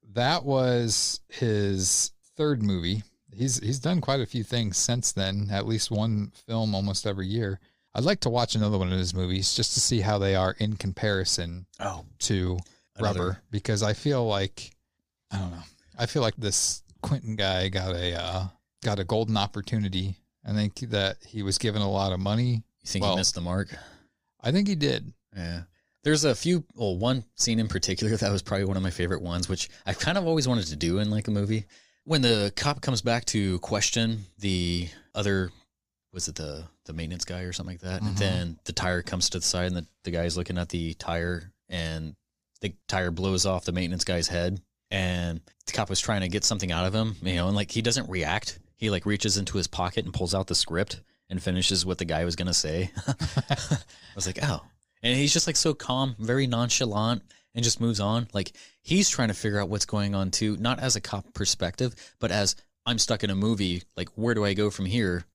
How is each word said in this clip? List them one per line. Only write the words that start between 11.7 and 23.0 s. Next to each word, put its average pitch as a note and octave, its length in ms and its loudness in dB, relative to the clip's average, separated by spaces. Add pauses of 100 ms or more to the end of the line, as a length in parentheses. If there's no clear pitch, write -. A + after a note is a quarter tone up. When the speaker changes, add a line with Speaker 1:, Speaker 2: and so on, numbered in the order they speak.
Speaker 2:
Oh. - 260 -6 (140)
Speaker 1:
to F2+ 380 0 (400)
Speaker 2:
Another G#2 220 0
Speaker 1:
Rubber, F#2 220 -2 (100)
because G#2 320 0
I G#2+ 100 2
feel A#2+ 320 0
like, G2 460 -2 (600)
I G2+ 60 -4
don't F#2 140 -4
know, E2+ 120 -14 (360)
I A#2 60 0
feel C#3+ 160 0
like A2+ 160 2
this - 440 0 (200)
Quentin A#2+ 340 -2
guy F#2+ 320 0
got F#2 260 -2
a, F2 280 -2
uh, F#2 260 -4 (360)
got G#2 160 0
a F#2+ 40 -2
golden A2 340 0
opportunity. G2 760 -2 (300)
I G#2 80 -4
think G#2 260 0 (120)
that G2 340 2
he G#2+ 180 -8
was G2 140 0
given G#2+ 240 0
a G2+ 100 2
lot G2 220 2
of F#2 80 -2
money. A2+ 420 2 (180)
Speaker 2:
You - 60 -14
think G2 160 0